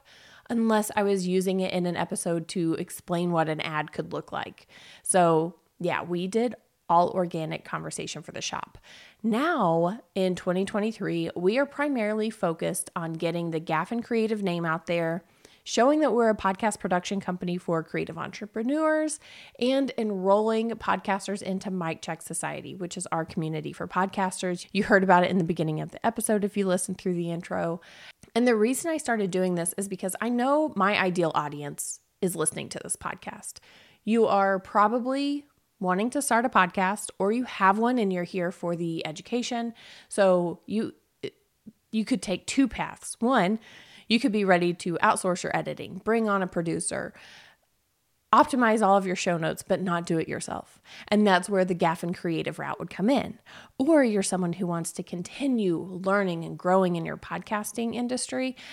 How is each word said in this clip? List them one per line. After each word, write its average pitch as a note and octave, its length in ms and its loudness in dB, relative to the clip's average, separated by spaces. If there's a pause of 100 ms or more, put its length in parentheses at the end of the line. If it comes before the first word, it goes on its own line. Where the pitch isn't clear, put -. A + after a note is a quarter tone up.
(500)
unless A3 440 2
I G#3 80 2
was G3 240 2
using F#3 340 2
it F#3 120 -2
in F3 140 0
an F3 100 -2
episode E3+ 520 -2
to E3 260 0
explain F3 580 -4
what D#3+ 160 2
an D#3 140 -4
ad D3+ 300 -4
could - 200 -6
look - 180 -8
like. - 360 -10 (360)
So E3+ 520 4 (260)
yeah, - 220 0
we F3 240 -4
did A3+ 280 0 (320)
all F3 260 6
organic E3 520 -4
conversation D#3+ 560 -10
for - 120 -16
the - 100 -10
shop. - 340 -8 (460)
Now A3 800 0 (140)
in F#3 200 2
twenty F#3 320 -2
twenty-three, F#3+ 680 -2
we F#3 220 2
are C#4 80 4
primarily A3+ 640 -2
focused E3+ 640 -4
on E3 200 -6
getting E3+ 380 -2
the D#3+ 80 -2
Gaffin F3 420 -2
Creative A3 400 0
name F3 240 0
out D#3+ 200 -2
there, E3+ 380 0 (400)
showing C#4+ 360 4
that C4+ 120 4
we're A#3 160 4
a G#3+ 80 4
podcast G3+ 420 0
production F#3+ 440 -2
company F3+ 340 -4
for E3+ 260 -2
creative D#3+ 360 -6
entrepreneurs, D4+ 1000 -2 (400)
and C4 380 2
enrolling G#3+ 760 2
podcasters G3 680 -2
into F#3+ 300 -4
Mic E3 320 -4
Check D#3+ 180 -8
Society, D3 540 -8
which F3+ 240 -10
is - 120 -8
our E3 140 -2
community D#3+ 480 -6
for F3 160 -8
podcasters. F#3 840 -2
You F#3+ 100 0
heard G3 200 6
about F3+ 220 8
it - 60 2
in F3+ 80 2
the E3+ 60 2
beginning D#3 360 -2
of D#3 100 -6
the - 160 -6
episode A3 380 0
if G3+ 100 -4
you G3+ 120 0
listened F#3 320 0
through F3+ 160 -2
the E3+ 160 -2
intro. E3+ 500 -4 (540)
And A#3+ 120 2
the A#3+ 100 4
reason B3+ 340 2
I D#4+ 80 -2
started G#3+ 320 -2
doing F#3 240 2
this E3+ 240 -2
is G3 100 -4
because F#3+ 320 -6
I A3+ 80 -2
know C#4 480 2
my G3 240 4
ideal F3 340 2
audience D3 640 -6 (200)
is F3+ 160 -2
listening D#3+ 340 -4
to - 120 -10
this - 140 -8
podcast. - 600 -12 (460)
You A3 220 4
are G3 320 4
probably B3+ 880 0 (320)
wanting F#3+ 300 0
to C#4 140 -2
start A#3+ 240 2
a - 20 -4
podcast, F#3+ 680 2
or G3 120 2
you A#3+ 140 -2
have G3 340 2
one B3 200 2
and G3 140 2
you're F3 120 -2
here F3 260 -4
for F3 240 -4
the E3 320 -4
education. A#3 680 -6 (340)
So F3+ 580 2
you, G3+ 280 -2 (1000)
you A3 120 0
could A3 180 -2
take F3+ 240 -4
two C4+ 200 2
paths. - 540 -8
One, A3 380 2 (500)
you A3+ 100 4
could A#3 140 2
be G#3 120 2
ready F3 300 4
to E3+ 280 -4
outsource F#3 400 2
your - 120 -2
editing, - 480 -6
bring A3 260 2
on G3 140 2
a F3+ 40 0
producer, E3+ 680 -4 (1200)
optimize A3+ 520 6
all G3 120 8
of F#3+ 100 2
your F#3 100 -2
show F3 200 0
notes, - 300 -2
but F3+ 160 0
not F3 240 -2
do E3 120 0
it - 100 -2
yourself. - 520 -10 (280)
And G#3 180 6
that's F#3 220 4
where F#3+ 160 2
the F#3 100 0
Gaffin E3+ 400 0
Creative D#3+ 440 -4
route C#3+ 200 -6
would F3 120 -10
come G3+ 200 0
in. - 280 0 (400)
Or D4 240 6
you're G#3 200 2
someone F3+ 320 -2
who F#3 120 -4
wants E3+ 260 -4
to F#3 100 -8
continue F#3+ 760 -2
learning F#3 640 -2
and D#3+ 140 -10
growing F3+ 380 4
in E3 80 -4
your D3+ 120 -6
podcasting G#3 800 -6
industry, B3+ 640 -4 (160)